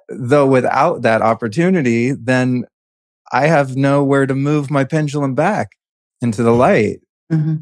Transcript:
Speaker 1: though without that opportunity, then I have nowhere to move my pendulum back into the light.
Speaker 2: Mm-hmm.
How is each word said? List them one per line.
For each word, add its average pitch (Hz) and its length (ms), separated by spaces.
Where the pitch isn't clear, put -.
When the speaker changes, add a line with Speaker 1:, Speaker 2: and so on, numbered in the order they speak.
Speaker 1:
though 139 400
without 135 540
that 113 220
opportunity, 120 880
then 127 540
I 131 140
have 143 280
nowhere 139 520
to 131 80
move 143 360
my 139 140
pendulum 143 500
back 156 360
into 120 220
the 117 100
light. 120 460
Speaker 2:
Mm-hmm. 160 300